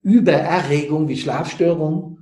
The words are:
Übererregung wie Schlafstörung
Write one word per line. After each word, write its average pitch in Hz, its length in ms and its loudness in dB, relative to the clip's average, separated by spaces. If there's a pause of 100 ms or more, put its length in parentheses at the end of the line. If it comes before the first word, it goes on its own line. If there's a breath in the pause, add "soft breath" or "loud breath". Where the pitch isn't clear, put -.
Übererregung 156 1040 2
wie 127 80 -4
Schlafstörung 156 1040 -4